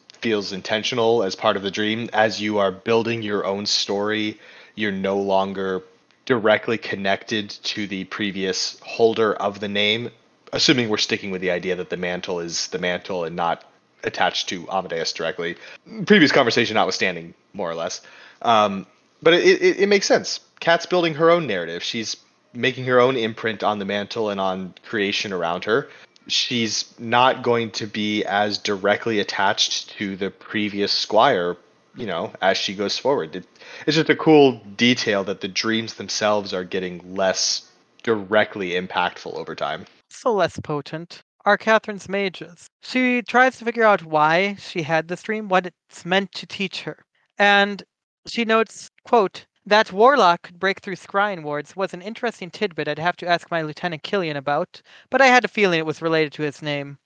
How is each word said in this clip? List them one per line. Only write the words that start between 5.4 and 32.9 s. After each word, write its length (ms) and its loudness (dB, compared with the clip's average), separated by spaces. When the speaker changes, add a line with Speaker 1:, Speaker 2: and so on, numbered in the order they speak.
Speaker 1:
directly 520 2
connected 720 -4
to 380 -8
the 180 -6
previous 760 -4
holder 540 2
of 260 -4
the 80 -6
name, 420 0
assuming 380 2
we're 80 0
sticking 340 -2
with 100 -6
the 100 0
idea 240 -2
that 140 -8
the 80 -6
mantle 420 -6
is 280 -6
the 120 -6
mantle 440 -4
and 120 -8
not 280 -2
attached 460 -2
to 200 -10
Amadeus 440 -4
directly. 420 -6
Previous 260 6
conversation 440 2
notwithstanding, 580 -2
more 160 -6
or 60 -6
less. 260 -8
Um, 440 2
but 120 6
it, 280 4
it, 200 2
it 80 2
makes 160 2
sense. 340 0
Kat's 260 2
building 300 0
her 140 4
own 180 4
narrative. 360 -4
She's 340 -6
making 320 -2
her 140 6
own 180 6
imprint 460 -4
on 160 0
the 60 -6
mantle 440 -4
and 100 -2
on 340 -4
creation 480 -2
around 320 -2
her. 240 0
She's 720 -4
not 440 2
going 280 0
to 160 -10
be 360 -2
as 340 0
directly 640 0
attached 800 -2
to 180 -6
the 140 -4
previous 640 -4
squire, 640 2
you 100 -10
know, 260 -6
as 140 4
she 180 -4
goes 240 -4